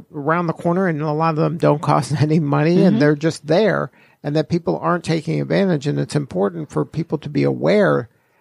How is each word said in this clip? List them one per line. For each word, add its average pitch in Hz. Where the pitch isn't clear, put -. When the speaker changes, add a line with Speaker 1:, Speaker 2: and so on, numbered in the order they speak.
Speaker 1:
around 160
the 165
corner, 175
and 156
a 156
lot 160
of 151
them 160
don't 147
cost 147
<laughs> 156
any 156
money, 151
and 190
Speaker 2:
Mm-hmm. 220
Speaker 1:
they're 147
just 151
there, 160
and 147
that 151
people 170
aren't 170
taking 160
advantage. 151
And 143
it's 143
important 170
for 151
people -
to 151
be 143
aware 143